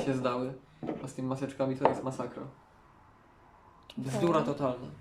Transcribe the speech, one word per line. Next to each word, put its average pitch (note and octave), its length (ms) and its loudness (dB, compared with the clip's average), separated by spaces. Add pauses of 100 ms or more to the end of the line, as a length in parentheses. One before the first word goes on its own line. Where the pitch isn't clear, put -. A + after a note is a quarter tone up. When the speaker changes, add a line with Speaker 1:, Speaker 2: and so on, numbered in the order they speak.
Speaker 1:
się C3+ 80 4
zdały, B2+ 400 0 (500)
a C3+ 40 -6
z - 60 -10
tymi C3 140 -4
maseczkami C3+ 500 0
to C3+ 120 6
jest C3 140 -2
masakra. C3 400 -4 (1500)
Bzdura D#3 420 2
Speaker 2:
Okej. C#3+ 140 2
Speaker 1:
totalna. C3 340 -2 (140)